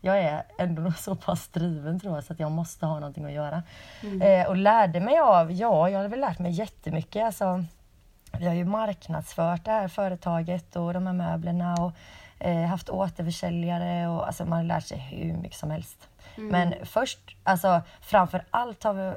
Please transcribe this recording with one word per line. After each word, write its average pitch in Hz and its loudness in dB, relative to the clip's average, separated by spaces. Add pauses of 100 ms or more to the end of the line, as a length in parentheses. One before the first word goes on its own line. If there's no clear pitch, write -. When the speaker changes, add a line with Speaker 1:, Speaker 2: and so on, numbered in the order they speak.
Speaker 1:
jag 190 4
är 151 0 (140)
ändå 170 0
<laughs> 165 -6
så - -6
pass - -4
driven 165 -4
tror 180 -6
jag 143 -6
så - -14
att 160 -10
jag 156 -4
måste 165 -4
ha 156 -2
någonting 147 -10
att 147 -8
göra. 147 -6 (400)
Speaker 2:
Mm. 196 -6
Speaker 1:
Eh, 190 8
och 190 0
lärde 196 6
mig 247 4
av, 180 8
ja, 185 4
jag 196 0
hade 202 -2
väl 240 -4
lärt 285 -2
mig 175 -2
jättemycket. 170 -4
Alltså, 185 0 (760)
vi 175 -2
har 175 2
ju 175 0
marknadsfört 175 -2
det 220 -2
här 214 2
företaget 175 -4
och 170 -2
de 185 -2
här 185 -2
möblerna 175 -2
och, 175 0 (480)
eh, 170 0
haft 175 -4
återförsäljare 175 -2
och 165 -2
alltså, 165 -6
man 165 0
har 170 0
lärt 165 -2
sig - -10
hur 147 -8
mycket 170 -10
som 151 -6
helst. - -12 (280)
Speaker 2:
Mm. 214 -10
Speaker 1:
Men 175 0
först, - -4
alltså, 185 4 (200)
framför 185 2
allt 233 -4
har 214 2
vi, 190 -6